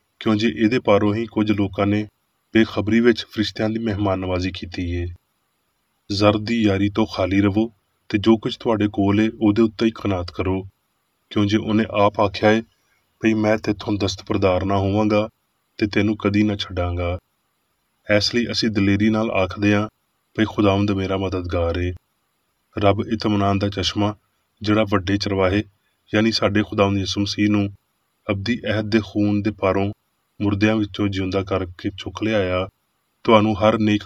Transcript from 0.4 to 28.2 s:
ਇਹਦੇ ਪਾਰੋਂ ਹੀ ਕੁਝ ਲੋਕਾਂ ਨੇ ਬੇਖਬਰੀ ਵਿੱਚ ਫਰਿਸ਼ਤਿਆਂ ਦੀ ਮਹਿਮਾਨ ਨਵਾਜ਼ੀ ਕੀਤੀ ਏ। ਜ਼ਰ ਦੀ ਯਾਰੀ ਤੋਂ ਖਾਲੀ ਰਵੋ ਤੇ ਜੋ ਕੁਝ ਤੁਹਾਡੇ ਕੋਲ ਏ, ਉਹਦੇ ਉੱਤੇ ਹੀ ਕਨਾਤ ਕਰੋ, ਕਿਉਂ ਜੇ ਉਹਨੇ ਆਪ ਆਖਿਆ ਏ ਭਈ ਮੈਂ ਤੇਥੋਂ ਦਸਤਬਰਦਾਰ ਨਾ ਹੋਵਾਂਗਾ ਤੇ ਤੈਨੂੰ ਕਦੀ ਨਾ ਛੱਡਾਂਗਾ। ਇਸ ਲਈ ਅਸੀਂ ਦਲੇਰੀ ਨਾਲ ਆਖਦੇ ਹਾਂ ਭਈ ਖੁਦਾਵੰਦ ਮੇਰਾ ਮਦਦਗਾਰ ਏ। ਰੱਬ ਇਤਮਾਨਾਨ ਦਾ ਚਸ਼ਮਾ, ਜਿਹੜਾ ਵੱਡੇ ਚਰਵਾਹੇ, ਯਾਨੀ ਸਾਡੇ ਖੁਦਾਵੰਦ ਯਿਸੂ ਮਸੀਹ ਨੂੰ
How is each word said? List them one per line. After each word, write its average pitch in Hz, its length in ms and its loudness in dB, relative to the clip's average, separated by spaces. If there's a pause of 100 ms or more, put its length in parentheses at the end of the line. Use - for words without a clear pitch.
ਇਹਦੇ 110 300 0
ਪਾਰੋਂ 104 360 2
ਹੀ 113 100 -4
ਕੁਝ 110 260 0
ਲੋਕਾਂ 101 360 0
ਨੇ 104 200 0 (460)
ਬੇਖਬਰੀ 110 460 2
ਵਿੱਚ 117 300 2
ਫਰਿਸ਼ਤਿਆਂ 110 400 -4
ਦੀ 110 100 -4
ਮਹਿਮਾਨ 101 400 -2
ਨਵਾਜ਼ੀ 92 320 -4
ਕੀਤੀ 87 400 -8
ਏ। 87 160 -4 (1040)
ਜ਼ਰ 104 260 4
ਦੀ 113 240 -2
ਯਾਰੀ 101 280 2
ਤੋਂ 107 160 0
ਖਾਲੀ 95 360 0
ਰਵੋ 104 300 2 (380)
ਤੇ 110 80 0
ਜੋ 110 200 4
ਕੁਝ 117 200 -8
ਤੁਹਾਡੇ 107 300 0
ਕੋਲ 101 320 2
ਏ, 110 100 2 (120)
ਉਹਦੇ 107 200 4
ਉੱਤੇ 113 240 0
ਹੀ 113 60 2
ਕਨਾਤ 92 400 -6
ਕਰੋ, 95 360 -4 (640)
ਕਿਉਂ 104 160 0
ਜੇ 104 120 2
ਉਹਨੇ 107 340 0
ਆਪ 104 280 2
ਆਖਿਆ 107 320 2
ਏ 110 100 2 (580)
ਭਈ 110 140 2
ਮੈਂ 107 240 2
ਤੇਥੋਂ 107 360 -4
ਦਸਤਬਰਦਾਰ 98 720 -2
ਨਾ 98 120 0
ਹੋਵਾਂਗਾ 104 520 0 (480)
ਤੇ 110 100 0
ਤੈਨੂੰ 104 300 0
ਕਦੀ 104 260 0
ਨਾ 104 120 0
ਛੱਡਾਂਗਾ। 87 640 -4 (960)
ਇਸ 104 180 -2
ਲਈ 113 160 -2
ਅਸੀਂ 113 180 -2
ਦਲੇਰੀ 101 400 2
ਨਾਲ 110 220 0
ਆਖਦੇ 101 440 0
ਹਾਂ 107 140 0 (480)
ਭਈ 110 80 2
ਖੁਦਾਵੰਦ 101 460 2
ਮੇਰਾ 95 260 -2
ਮਦਦਗਾਰ 90 600 -4
ਏ। 90 160 -2 (840)
ਰੱਬ 101 220 2 (120)
ਇਤਮਾਨਾਨ 101 460 0
ਦਾ 101 100 -2
ਚਸ਼ਮਾ, 104 460 -2 (460)
ਜਿਹੜਾ 107 220 2
ਵੱਡੇ 98 340 0
ਚਰਵਾਹੇ, 98 460 0 (520)
ਯਾਨੀ 110 160 2
ਸਾਡੇ 104 320 0
ਖੁਦਾਵੰਦ 101 340 0
ਯਿਸੂ 95 240 -2
ਮਸੀਹ 104 280 0
ਨੂੰ 101 200 0 (640)